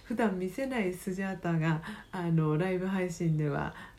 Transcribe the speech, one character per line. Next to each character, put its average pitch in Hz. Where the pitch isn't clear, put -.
普 233
段 214
見 185
せ 269
な 254
い 185
ス 185
ジ 190
ャ 190
ー 175
タ 170
が、 160
あ 175
の、 156
ラ 185
イ 185
ブ 180
配 190
信 165
で 151
は、 -